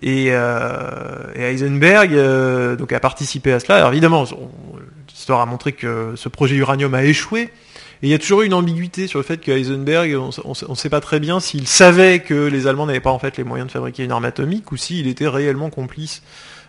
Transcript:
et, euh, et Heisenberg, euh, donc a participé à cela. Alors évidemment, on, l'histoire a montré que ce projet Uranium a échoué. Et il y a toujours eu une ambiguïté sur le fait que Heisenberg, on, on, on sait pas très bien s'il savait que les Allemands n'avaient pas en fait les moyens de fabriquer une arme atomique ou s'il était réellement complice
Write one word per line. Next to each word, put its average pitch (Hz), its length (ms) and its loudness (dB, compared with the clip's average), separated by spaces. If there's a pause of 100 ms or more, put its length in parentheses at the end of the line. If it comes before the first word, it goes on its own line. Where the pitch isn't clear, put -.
et, 131 300 0
euh, 123 1040 -4
et - 60 -8
Heisenberg, 139 720 4
euh, 131 600 2
donc 123 160 -8
a 123 80 -2
participé 131 540 -2
à 120 80 0
cela. 196 160 4
Alors 147 140 6
évidemment, 160 420 4
on, 123 160 -14 (580)
l'histoire - 320 -2
a 120 60 2
montré 123 260 -6
que 113 460 -6
ce - 100 -12
projet 139 300 0
Uranium 135 360 0
a 131 100 2
échoué. 151 400 0 (580)
Et 139 60 -2
il - 20 2
y 147 40 4
a 156 60 2
toujours 202 220 2
eu 220 40 2
une 196 80 2
ambiguïté 175 540 -2
sur 147 120 -4
le 135 40 -4
fait 165 140 -6
que 156 140 -8
Heisenberg, 139 640 0
on, 131 160 -6 (120)
on, 139 100 -10 (140)
on 131 80 -6
sait 147 140 -6
pas 147 100 2
très 151 220 -2
bien 170 180 -2
s'il 147 260 -6
savait 180 540 8
que 165 140 -4
les 143 340 0
Allemands 139 180 0
n'avaient 139 140 -2
pas 131 120 0
en 127 80 -2
fait 135 180 -6
les 127 80 -6
moyens 127 220 -8
de 131 40 -14
fabriquer 127 320 -8
une 127 80 -4
arme 120 140 -2
atomique 151 480 -4
ou 135 40 -8
s'il 165 300 -6
était 131 220 -4
réellement 139 400 -2
complice 147 520 -10 (480)